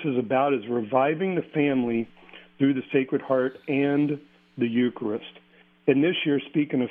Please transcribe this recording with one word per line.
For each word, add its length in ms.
is 140
about, 340
is 140
reviving 680
the 80
family 640
through 160
the 160
Sacred 320
Heart 340
and 520
the 80
Eucharist. 720
And 160
this 200
year, 160
speaking 340
of 80